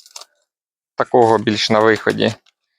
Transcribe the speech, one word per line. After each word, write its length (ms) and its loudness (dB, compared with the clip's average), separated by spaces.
такого 440 2
більш 320 -4
на 100 2
виході, 540 0